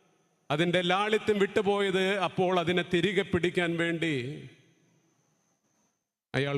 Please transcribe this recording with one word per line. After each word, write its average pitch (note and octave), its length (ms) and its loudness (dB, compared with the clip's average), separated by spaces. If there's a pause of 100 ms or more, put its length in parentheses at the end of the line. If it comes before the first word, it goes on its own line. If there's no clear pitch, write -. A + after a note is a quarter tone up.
(540)
അതിൻ്റെ F3 280 2 (100)
ലാളിത്യം G#3+ 520 0
വിട്ടുപോയത്, G3+ 640 0 (220)
അപ്പോൾ F#3 260 0 (100)
അതിനെ F3 200 0 (100)
തിരികെ F3+ 380 0
പിടിക്കാൻ F3 400 0 (120)
വേണ്ടി E3 300 -2 (2250)
അയാൾ C#3 240 -2